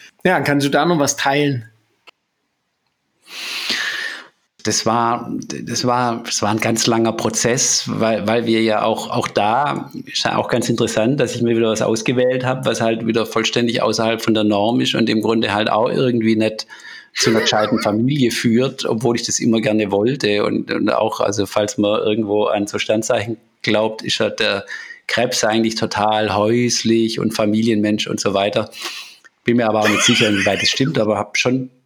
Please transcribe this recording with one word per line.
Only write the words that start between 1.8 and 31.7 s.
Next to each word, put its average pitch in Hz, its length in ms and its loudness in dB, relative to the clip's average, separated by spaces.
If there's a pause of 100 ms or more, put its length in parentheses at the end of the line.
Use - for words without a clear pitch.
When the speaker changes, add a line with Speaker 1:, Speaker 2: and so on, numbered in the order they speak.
Speaker 2:
Das 107 200 -2
war, 120 480 0 (300)
das 120 240 -4
war, 120 380 0
das - 180 -4
war 104 80 0
ein 110 100 0
ganz 113 260 0
langer 113 260 2
Prozess, 113 760 0
weil, 107 400 -2
weil 113 180 0
wir 113 160 2
ja 107 220 2
auch, 110 260 -2
auch - 200 -2
da, 135 640 0 (140)
ist - 200 -6
ja - 120 0
auch 113 120 -2
ganz 123 200 0
interessant, 120 520 0
dass 120 140 0
ich 117 60 -6
mir 117 160 2
wieder 113 140 2
was 107 100 -2
ausgewählt 123 640 0
hab, 135 220 -4
was 120 140 0
halt 113 260 0
wieder 113 180 2
vollständig 117 560 0
außerhalb 110 400 0
von 113 140 2
der 107 100 2
Norm 107 360 2
ist - 140 0
und 117 140 2
im 110 140 2
Grunde 113 320 2
halt 107 160 0
auch 113 180 2
irgendwie 113 480 2
nicht 110 300 0 (480)
zu - 160 2
einer 110 100 4
gescheiten 107 400 2
Familie 120 500 2
führt, 127 540 0
obwohl 120 320 0
ich 117 80 -4
das - 160 -4
immer 113 200 2
gerne 107 300 0
wollte 104 540 0
und, 110 260 -2
und 113 200 0
auch, 113 300 0
also 107 260 0
falls 107 320 -2
man 104 220 2
irgendwo 107 440 0
an 104 220 0
so 101 120 -6
Standzeichen 113 600 -2 (240)
glaubt, 110 400 0
ist - 160 -2
ja 107 100 0
der 101 380 -2 (400)
Krebs 120 380 0
eigentlich 110 320 2
total 107 600 0
häuslich 113 840 2
und - 140 -2
Familienmensch 107 760 0
und 107 140 -4
so 101 140 0
weiter. 104 360 0 (760)
Bin 120 120 2
mir 117 100 2
aber 107 140 2
auch 107 80 2
nicht 104 140 2
sicher, 113 260 2
inwieweit 101 320 0
das - 80 -2
stimmt, 135 300 -2
aber 107 180 0
hab - 220 -4
schon 131 320 -2 (160)